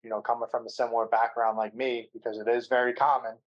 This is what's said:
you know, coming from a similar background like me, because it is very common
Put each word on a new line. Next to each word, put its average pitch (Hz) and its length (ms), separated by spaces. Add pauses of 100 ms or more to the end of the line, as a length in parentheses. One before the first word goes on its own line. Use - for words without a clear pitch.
you 117 60
know, 107 140
coming 117 280
from 117 140
a 113 60
similar 117 360
background 113 520
like 107 160
me, 120 400
because 110 240
it 107 100
is 120 200
very 123 260
common 127 400 (140)